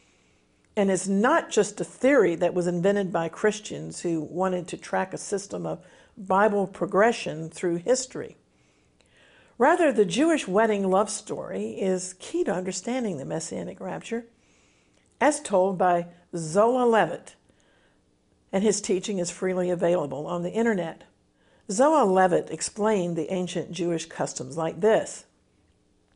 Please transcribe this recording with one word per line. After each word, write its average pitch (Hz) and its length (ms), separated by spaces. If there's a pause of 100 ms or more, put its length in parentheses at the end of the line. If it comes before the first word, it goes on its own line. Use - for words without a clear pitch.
(760)
and 196 140
is 190 180
not 240 440
just - 280
a 175 40
theory 240 500
that 170 220
was 175 100
invented 185 480
by 165 160
Christians 160 720
who 170 180
wanted 180 480
to - 80
track 190 380
a 147 60
system 185 480
of 160 100 (400)
Bible 196 480
progression 180 840
through 175 240
history. 175 640 (1200)
Rather, 311 320
the 208 120
Jewish 254 440
wedding 202 420
love 208 220
story - 680
is 185 380
key - 280
to 214 60
understanding 185 640
the 180 60
messianic 175 560
rapture, 202 460 (960)
as 294 180
told 190 380
by 175 300 (280)
Zola 214 520
Levitt, 190 480 (1160)
and 190 120
his 208 180
teaching 190 380
is 170 100
freely 185 400
available 170 560
on 175 160
the 175 120
internet. 208 500 (640)
Zola 269 340
Levitt 185 460
explained 180 680
the 165 160
ancient 180 400
Jewish 170 360
customs 143 500
like 160 240
this. 208 440 (920)